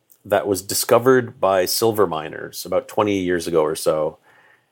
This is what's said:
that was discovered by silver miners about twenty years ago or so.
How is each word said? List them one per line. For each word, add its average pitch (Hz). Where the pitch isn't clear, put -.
that 98
was 95
discovered 120
by 95
silver 107
miners 78
about 90
twenty 104
years 87
ago 82
or 78
so. 78